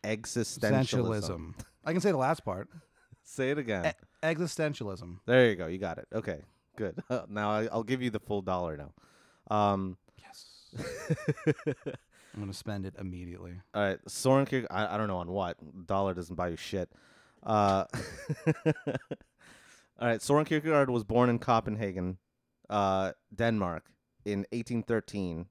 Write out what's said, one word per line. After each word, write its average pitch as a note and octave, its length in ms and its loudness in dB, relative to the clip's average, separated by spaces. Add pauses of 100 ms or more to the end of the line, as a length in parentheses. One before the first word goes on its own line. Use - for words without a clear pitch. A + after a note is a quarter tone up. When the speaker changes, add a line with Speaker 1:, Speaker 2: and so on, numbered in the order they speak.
Speaker 1:
existentialism. A2 560 -4
Speaker 2:
Essentialism. G#2+ 920 0 (300)
I D#3+ 80 -2
can F3 80 2
say G3 100 4
the E3 60 4
last C3+ 280 0
part. F#2+ 240 -6 (280)
Speaker 1:
<laughs> - 300 -20
Say C3 240 -2
it D3 80 0
again. G#2+ 280 0
Speaker 2:
E-, - 400 -6
existentialism. C#3+ 1000 -2
Speaker 1:
There B2 220 8
you G#2 80 2
go. E2+ 100 -4
You F2+ 120 -4
got F#2 200 -4
it. - 140 -14
Okay, F#2+ 280 -4 (360)
good. G2+ 220 -6 (160)
<laughs> - 140 -4
Now G#2 220 -2
I, G#2+ 220 2
I'll A2+ 100 0
give B2+ 200 -2
you B2 80 0
the G#2+ 100 -4
full G2+ 220 -4
dollar F2+ 340 -2
now. C#2+ 160 -12 (640)
Um, G2 400 2 (220)
Speaker 2:
Yes. - 580 -20
Speaker 1:
<laughs> - 920 -2 (680)
Speaker 2:
I'm G#2 60 -8
gonna G2+ 120 -6
spend G2+ 320 -8
it F#2+ 140 -10
immediately. F2+ 560 -10 (200)
Speaker 1:
All G#2 80 2
right, G2 160 2 (100)
Soren C3+ 380 4
Kierkegaard. G#2+ 440 -2
I, F#2 40 -4
I G#2 40 -2
don't G#2+ 100 0
know F#2 100 -2
on F2 120 -6
what. F#2 260 -2 (300)
Dollar G2 280 0
doesn't F2 200 -8
buy F2 140 -2
you E2+ 80 -4
shit. F#2 340 -6 (540)
Uh, G2+ 400 4 (640)
<laughs> - 0 - (1500)
all A#2+ 100 0
right, A2+ 120 2
Soren D3 240 4
Kierkegaard D3+ 460 4
was A#2+ 140 2
born A#2+ 260 6
in A#2 80 4
Copenhagen, G2+ 800 0 (500)
uh, F#2+ 440 2 (220)
Denmark, G2+ 500 0 (400)
in G2+ 280 0
eighteen A#2 300 -2
thirteen. F#2+ 680 -2